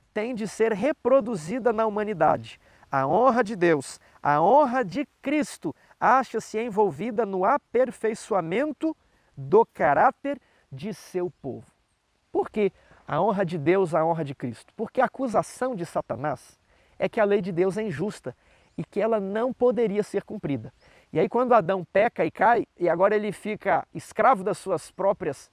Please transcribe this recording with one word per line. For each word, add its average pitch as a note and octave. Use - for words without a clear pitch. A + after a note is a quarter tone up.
tem A3+
de G#3
ser A3+
reproduzida A#3
na A3
humanidade. F#3
A C#3
honra A#3
de G#3+
Deus, E3
a D3
honra B3
de G3+
Cristo, C4+
acha-se A3
envolvida G#3+
no F#3+
aperfeiçoamento A#3
do E3
caráter G#3+
de D#3
seu F3+
povo. A#2
Por F#4+
que G3+
a C#3+
honra G3+
de E3+
Deus, E3+
a D#3
honra E3
de C#3
Cristo? -
Porque A3+
a A#3+
acusação A#3+
de F3
Satanás C#3
é F#3+
que -
a G#3
lei G3+
de F#3
Deus F3+
é G#3+
injusta F3
e E3
que -
ela A3
não G#3+
poderia A3
ser -
cumprida. C#3+
E D#3
aí G#3
quando B3
Adão F#3+
peca -
e D#3
cai, A3
e E3+
agora F#3
ele G#3
fica F#3
escravo G#3+
das F#3+
suas F#3
próprias F#3